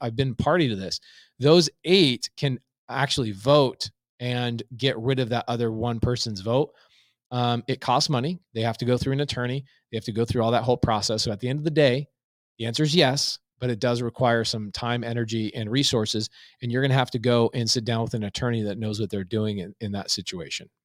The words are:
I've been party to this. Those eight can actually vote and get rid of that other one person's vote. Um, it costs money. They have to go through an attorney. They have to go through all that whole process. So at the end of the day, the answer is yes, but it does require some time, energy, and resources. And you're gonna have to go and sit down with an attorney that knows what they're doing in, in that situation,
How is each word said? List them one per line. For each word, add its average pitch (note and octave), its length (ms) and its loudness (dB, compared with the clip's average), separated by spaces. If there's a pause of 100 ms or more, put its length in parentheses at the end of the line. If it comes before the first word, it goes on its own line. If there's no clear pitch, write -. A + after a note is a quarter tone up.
I've A2+ 140 -4
been C3+ 180 0
party D#3 360 2
to G#2+ 60 -2
this. F#2+ 240 -6 (380)
Those D#3 320 6 (140)
eight D#3+ 520 4
can C3 240 -2 (300)
actually B2+ 420 -2
vote B2+ 600 2 (280)
and B2 440 -4 (120)
get C3+ 220 0
rid B2+ 220 0
of A#2+ 100 -2
that A#2+ 180 -2
other A#2 240 -2
one A2+ 280 -4
person's A2+ 420 -2
vote. A#2+ 320 0 (560)
Um, B2 380 0
it C3 120 -4
costs C3 300 2
money. D3+ 300 -2 (160)
They A2+ 60 -2
have A2+ 180 -2
to A#2+ 60 -4
go B2 120 4
through C3+ 160 -2
an C#3 80 -2
attorney. C3 440 -4 (260)
They A#2 60 -4
have A2+ 80 -8
to A#2 60 -4
go A2+ 140 0
through A#2+ 160 0
all A2+ 100 2
that A#2+ 120 2
whole B2 140 2
process. A2 460 0
So A#2+ 80 -2
at G#2 80 -6
the B2 80 -6
end C3+ 120 -4
of D3+ 60 -6
the E3 60 -2
day, D3 360 2 (500)
the A#2 80 -6
answer A#2 180 0
is D3+ 120 2
yes, C#3+ 440 4 (200)
but B2+ 100 -2
it A2+ 100 -2
does A#2+ 220 0
require A#2 420 2
some G#2+ 280 -6
time, A#2+ 320 -4
energy, A2+ 520 -4
and G#2+ 160 -4
resources. A2+ 580 0 (320)
And A#2+ 100 -4
you're B2+ 100 0
gonna C3+ 120 2
have C3 180 2
to B2 80 -2
go A#2 340 4
and A#2 160 0
sit A2+ 160 0
down A#2 180 0
with G#2+ 100 -4
an A2 120 -2
attorney A#2 380 -2
that G2+ 140 -4
knows G#2+ 220 -4
what G#2 100 -4
they're G2 140 -4
doing G#2+ 360 -2
in, F2 200 -8
in G#2 140 -6
that G2 180 -6
situation, - 580 -8 (140)